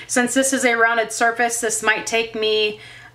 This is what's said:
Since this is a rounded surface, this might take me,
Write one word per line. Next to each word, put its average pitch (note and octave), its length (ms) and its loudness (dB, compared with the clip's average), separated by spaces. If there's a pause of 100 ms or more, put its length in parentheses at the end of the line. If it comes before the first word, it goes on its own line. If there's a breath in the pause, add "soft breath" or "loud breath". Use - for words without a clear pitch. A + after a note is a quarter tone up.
Since A#3+ 260 0
this C4+ 200 2
is B3 120 2
a A#3 100 2
rounded A3+ 360 2
surface, A#3 500 0
this A3 220 -2
might A3 240 0
take A3+ 260 -2
me, G#3+ 460 0 (360 loud breath)